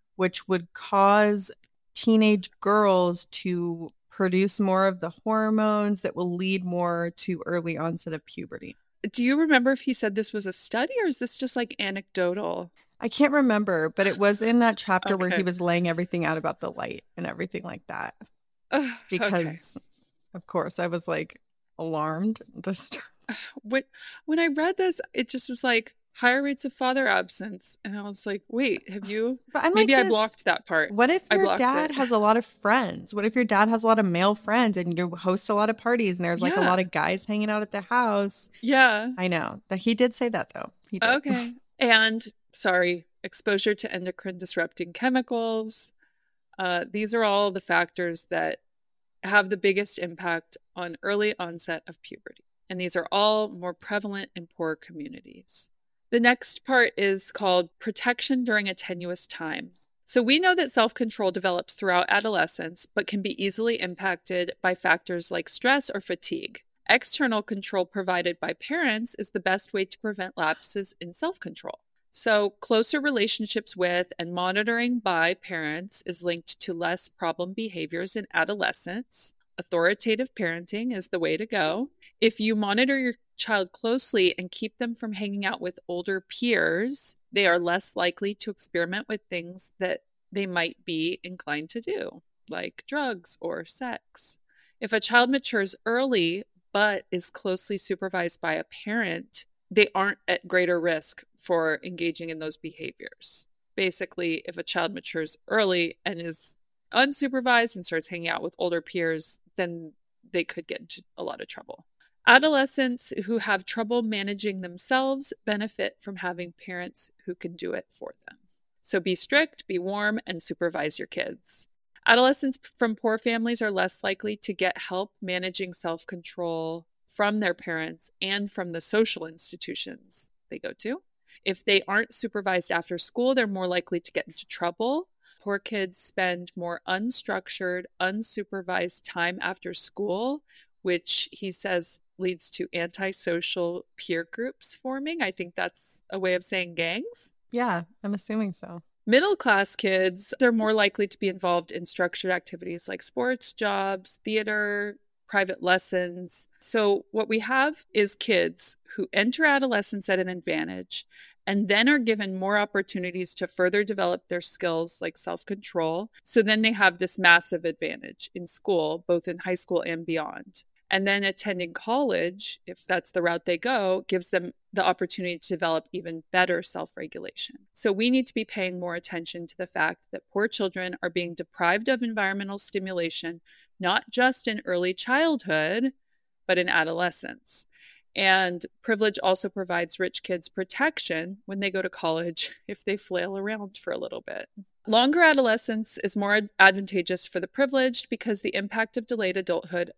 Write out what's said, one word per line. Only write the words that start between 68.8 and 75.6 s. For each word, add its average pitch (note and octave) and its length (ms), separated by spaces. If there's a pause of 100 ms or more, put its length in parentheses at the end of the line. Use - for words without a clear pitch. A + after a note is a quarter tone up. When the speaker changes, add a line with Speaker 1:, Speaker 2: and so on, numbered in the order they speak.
Speaker 2:
is G#3 100
the G3+ 100
best F#3 340
way G3 120
to - 140
prevent G3 380
lapses E3+ 640
in F3 140
self-control. - 640 (360)
So G#3 440
closer A#3 420
relationships A3+ 760
with F3+ 440
and F3 160
monitoring A3+ 640
by E3+ 340
parents E3 720